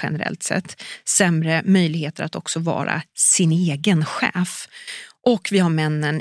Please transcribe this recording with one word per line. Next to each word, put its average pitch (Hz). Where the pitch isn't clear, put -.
generellt -
sett, -
sämre 160
möjligheter 165
att 160
också -
vara -
sin -
egen 160
chef. -
Och 233
vi 202
har 175
männen 151